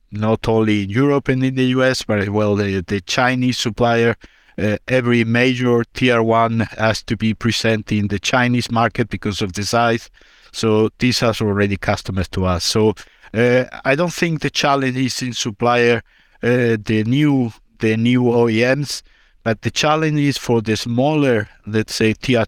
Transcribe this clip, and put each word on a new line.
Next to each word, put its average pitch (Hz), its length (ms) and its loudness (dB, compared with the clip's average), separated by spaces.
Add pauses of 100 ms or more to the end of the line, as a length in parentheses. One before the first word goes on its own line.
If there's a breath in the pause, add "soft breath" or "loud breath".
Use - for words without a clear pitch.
not 110 360 -2
only 110 360 2
in 98 80 -6
Europe 139 380 0
and 131 140 0
in 131 120 0
the 131 120 0
U 127 160 2
S, 127 200 0
but 107 160 -2
as 101 100 -2
well 104 280 0
the, 98 240 -2
the 98 220 -4
Chinese 127 560 0
supplier. 117 580 0 (420 soft breath)
Uh, 104 180 0 (120)
every 120 360 2
major 120 600 2 (100)
tier 120 280 2
one 113 380 2
has 110 420 -2
to 117 140 -4
be 110 160 0
present 110 600 -2
in 104 160 0
the 101 100 -4
Chinese 123 520 0
market 117 380 -2
because 101 320 -6
of 95 140 -4
the 104 80 -6
size. 117 480 -2 (420 soft breath)
So 110 460 2
these 123 240 0
are 113 180 2
already 101 380 0
customers 98 500 -4
to 92 160 -4
us. 90 200 0
So, 107 300 2 (380 loud breath)
uh, 123 320 2 (200)
I 135 100 2
don't 165 180 -2
think 165 280 -2
the 143 100 -4
challenge 139 460 0
is 127 260 -4
in 127 100 -6
supplier, 120 720 0 (400 soft breath)
uh, 120 400 2
the 110 240 0
new, 131 460 2 (260)
the 110 180 0
new 123 340 2
O 120 180 4
E 110 140 2 (120)
Ms, 143 280 -4 (420 soft breath)
but 113 180 -2
the 113 80 -2
challenge 151 480 0
is 143 180 0
for 117 240 0
the 110 160 0
smaller, 123 720 0 (180)
let's 107 280 -2
say 110 180 2
tier 113 340 0